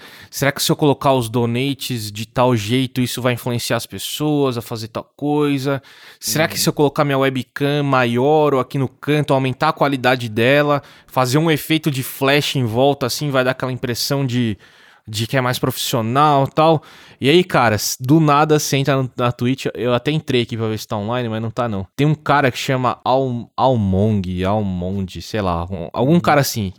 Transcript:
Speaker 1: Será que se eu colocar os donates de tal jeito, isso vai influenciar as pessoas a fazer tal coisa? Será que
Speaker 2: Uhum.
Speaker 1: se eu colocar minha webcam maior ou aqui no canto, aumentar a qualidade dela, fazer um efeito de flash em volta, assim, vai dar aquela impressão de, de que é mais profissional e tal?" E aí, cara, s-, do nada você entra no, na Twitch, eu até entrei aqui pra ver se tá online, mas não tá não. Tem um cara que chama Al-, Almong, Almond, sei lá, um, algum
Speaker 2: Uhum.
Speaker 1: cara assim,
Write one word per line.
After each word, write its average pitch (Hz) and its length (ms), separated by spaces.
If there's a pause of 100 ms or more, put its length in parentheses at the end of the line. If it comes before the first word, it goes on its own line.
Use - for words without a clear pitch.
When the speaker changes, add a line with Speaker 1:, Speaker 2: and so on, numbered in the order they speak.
(300)
Speaker 1:
Será 139 220
que - 100
se - 80
eu 151 60
colocar 143 380
os 120 140
donates 120 840
de 107 160
tal 127 280
jeito, 123 440
isso 123 200
vai 123 120
influenciar 120 460
as - 80
pessoas 139 680
a 113 60
fazer 113 240
tal 110 160 (140)
coisa? 143 680 (380)
Será 160 260
que - 80
Speaker 2:
Uhum. - 60
Speaker 1:
se - 80
eu 156 40
colocar 151 320
minha 139 140
webcam 135 640
maior 139 720
ou 127 60
aqui 131 180
no 135 100
canto, 147 460
aumentar 135 360
a - 20
qualidade 127 560
dela, 139 520 (280)
fazer 127 300
um 165 120
efeito 156 400
de 131 140
flash 139 500
em 131 100
volta, 127 420
assim, 147 260
vai 131 100
dar 127 80
aquela 131 220
impressão 131 520
de, 120 320 (520)
de 110 180
que 139 100
é 131 40
mais 123 180
profissional 139 840
e 123 100
tal?" 160 300 (380)
E 127 60
aí, 175 160
cara, 120 300
s-, - 260
do 135 180
nada 151 400
você 143 200
entra 135 180
no, 131 180
na 120 160
Twitch, 123 440
eu 120 180
até 123 180
entrei 147 300
aqui 117 160
pra 113 120
ver 110 100
se - 100
tá 113 80
online, 117 320
mas 110 140
não 113 80
tá 120 180
não. 98 260
Tem 143 120
um 151 80
cara 143 360
que - 60
chama 127 480
Al-, 127 500
Almong, 101 880
Almond, 95 760
sei 107 220
lá, 87 220
um, 87 280
algum 135 220
Speaker 2:
Uhum. 175 60
Speaker 1:
cara 147 200
assim, 104 380